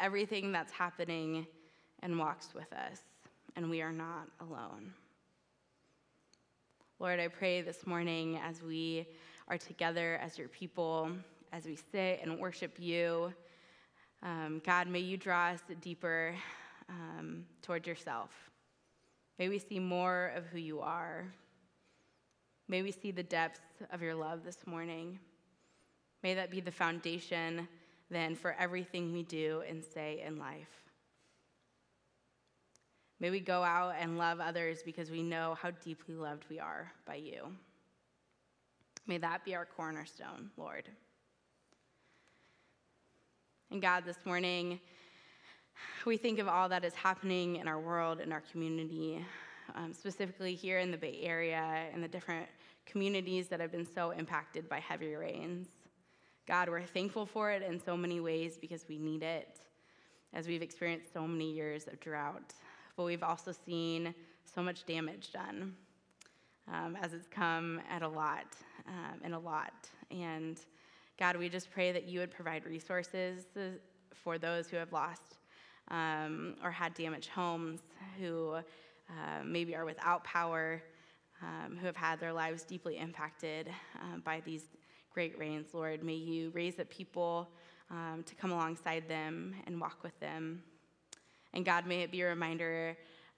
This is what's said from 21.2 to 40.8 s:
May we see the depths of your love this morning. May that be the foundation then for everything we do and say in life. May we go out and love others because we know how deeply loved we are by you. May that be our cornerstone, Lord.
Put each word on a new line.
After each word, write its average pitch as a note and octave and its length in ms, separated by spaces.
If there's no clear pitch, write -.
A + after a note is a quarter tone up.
May F#3 140
we G3 100
see G3 200
the F3+ 100
depths E3 380
of F3 100
your D#3+ 140
love D#3+ 280
this F3 220
morning. E3+ 540
May F#3 120
that F#3 140
be F#3 120
the F3 100
foundation E3+ 960
then E3 240
for E3 240
everything F3+ 540
we F3 120
do D#3 460
and D#3+ 140
say D#3 420
in D#3 140
life. D3+ 300
May F3 100
we F#3+ 120
go F3+ 200
out F3 380
and E3+ 180
love E3+ 220
others E3 440
because D#3+ 280
we E3 100
know E3 400
how F3 100
deeply E3 440
loved D3+ 340
we D#3 100
are D#3+ 320
by D3+ 100
you. D3+ 260
May F3 120
that E3+ 260
be F#3+ 100
our F3 120
cornerstone, D#3+ 920
Lord. D#3 320